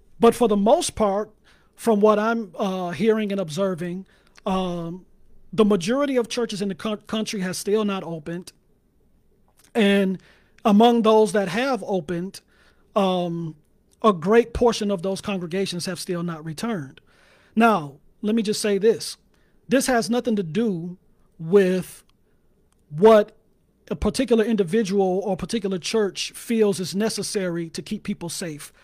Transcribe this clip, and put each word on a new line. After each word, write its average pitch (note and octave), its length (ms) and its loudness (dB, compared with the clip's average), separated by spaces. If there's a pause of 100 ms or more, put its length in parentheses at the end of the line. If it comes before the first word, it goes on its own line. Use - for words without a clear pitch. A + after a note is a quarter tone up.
(200)
But A#3 140 6
for A#3+ 140 2
the G3+ 80 2
most A#3 380 2
part, G#3 360 -2 (440)
from G#3+ 260 2
what G#3+ 180 6
I'm, A3 380 -2
uh, F#3 340 -4
hearing G#3+ 420 0
and G3 80 -2
observing, F3 640 -4 (380)
um, F3+ 640 -4 (460)
the G#3+ 120 4
majority A#3 520 0
of A3+ 120 0
churches A3+ 320 -6
in G#3 80 -4
the F#3+ 60 -6
co-, G#3+ 220 -6
country G#3+ 440 -6
has F3+ 160 -4
still G#3+ 280 -2
not G3 200 -4
opened. E3 480 -10 (1200)
And G3+ 460 2 (440)
among A#3 380 6
those A3 300 4
that G3 160 0
have A#3 380 -2
opened, F3+ 560 -6 (520)
um, F3 640 -2 (460)
a G#3+ 100 4
great A3 400 2
portion A3 380 0
of F#3 120 -4
those F#3+ 180 -4
congregations F3+ 640 -6
have F3+ 120 -8
still F3 240 -6
not E3 220 -8
returned. D#3+ 560 -8 (560)
Now, G3 380 2 (260)
let G#3+ 140 -2
me A3+ 80 0
just G#3 180 -4
say G3+ 180 0
this. F#3+ 380 0 (520)
This C4 180 2
has A#3 240 0
nothing A#3+ 260 0
to G3+ 60 0
do F3+ 560 -4 (400)
with F#3 640 2 (880)
what G#3 460 6 (540)
a G3+ 60 -4
particular A3 480 0
individual G3 800 0
or F#3+ 120 -2
particular F#3+ 420 -6
church G3+ 540 -4
feels G#3 480 0
is E3 140 -6
necessary F#3+ 760 -4
to F3 120 -12
keep G#3 200 -10
people E3+ 260 -8
safe. D#3 440 -12 (120)